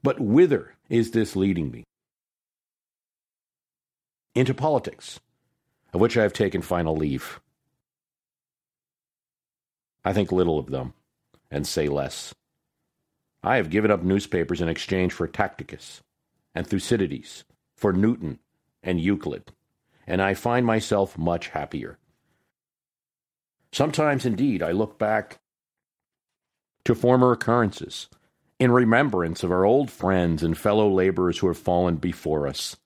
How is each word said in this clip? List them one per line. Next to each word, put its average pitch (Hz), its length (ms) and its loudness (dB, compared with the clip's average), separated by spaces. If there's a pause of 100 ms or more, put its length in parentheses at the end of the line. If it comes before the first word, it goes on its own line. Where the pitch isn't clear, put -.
But 139 160 2
whither 135 560 4 (120)
is 113 240 2
this 110 220 0
leading 90 360 0
me? 58 140 -16 (2500)
Into 127 180 2
politics, - 640 -4 (760)
of 90 80 -2
which 113 160 4
I 113 60 4
have 104 100 2
taken 95 300 -2
final 82 320 -2
leave. 76 460 -4 (2750)
I 95 80 0
think 101 180 0
little 85 300 2
of 67 60 -10
them, 65 280 -8 (560)
and 73 160 -6
say 76 220 -2
less. 71 460 -6 (1080)
I 127 140 0
have 87 140 -2
given 107 200 2
up 92 120 0
newspapers 90 580 -2
in 85 80 0
exchange 92 440 -2
for 85 140 -4
Tacticus, - 760 -8 (520)
and - 120 -6
Thucydides, 95 760 -2 (320)
for 101 160 0
Newton 95 460 -2 (440)
and 90 180 -2
Euclid, 90 520 -4 (540)
and 92 160 -2
I 98 120 0
find 123 300 -2
myself 104 540 0
much 85 300 -2
happier. 71 500 -10 (1700)
Sometimes, 147 520 0
indeed, 113 380 0
I 82 100 -2
look 104 260 -2
back 107 420 -2 (1400)
to 120 100 4
former 127 380 4
occurrences, - 760 -2 (500)
in 127 140 4
remembrance 113 680 2
of 87 80 -2
our 90 140 4
old 127 260 4
friends 87 520 0
and 82 140 0
fellow 104 320 2
laborers 92 500 2
who 95 100 0
have 82 100 -2
fallen 87 380 0
before 76 500 -4
us. - 400 -8